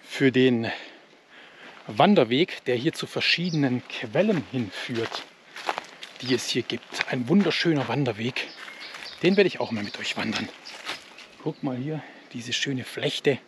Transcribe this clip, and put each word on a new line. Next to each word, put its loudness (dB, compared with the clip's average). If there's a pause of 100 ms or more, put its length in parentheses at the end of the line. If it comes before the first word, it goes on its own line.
Für 4
den 4 (1160)
Wanderweg, 4
der 2
hier 0
zu -8
verschiedenen 0
Quellen 0
hinführt, -4 (960)
die 2
es -2
hier 0
gibt. -6
Ein -2
wunderschöner 4
Wanderweg. -2 (760)
Den 6
werde 6
ich -4
auch -2
mal -2
mit -8
euch -4
wandern. -2 (960)
Guck -4
mal -2
hier, -4 (300)
diese -8
schöne -2
Flechte. 0